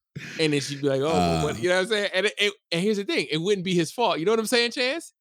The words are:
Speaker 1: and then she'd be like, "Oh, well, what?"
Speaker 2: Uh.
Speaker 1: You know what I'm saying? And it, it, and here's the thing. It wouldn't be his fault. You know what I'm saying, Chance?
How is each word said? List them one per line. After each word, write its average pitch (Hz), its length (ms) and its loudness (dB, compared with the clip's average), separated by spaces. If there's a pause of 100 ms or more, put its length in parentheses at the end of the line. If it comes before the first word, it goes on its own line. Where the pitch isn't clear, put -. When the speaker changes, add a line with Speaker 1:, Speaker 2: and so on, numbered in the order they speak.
(400)
Speaker 1:
and 156 140 2
then 143 80 2
she'd 139 180 -6
be 143 100 0
like, 135 120 2
"Oh, 160 160 2
well, 170 280 2
what?" 151 100 -2
Speaker 2:
Uh. 104 40 -10
Speaker 1:
You 175 100 0
know 180 80 4
what 185 40 2
I'm 190 60 -2
saying? 208 260 0
And 185 140 2
it, 196 100 -2
it, 202 160 2 (180)
and 170 100 0
here's 208 160 2
the 202 60 -2
thing. 214 280 -2
It 156 60 0
wouldn't 185 280 0
be 185 80 0
his 170 180 2
fault. 180 280 0
You 160 60 -2
know 208 60 2
what 226 80 2
I'm 220 60 -2
saying, 233 260 0
Chance? 277 500 -4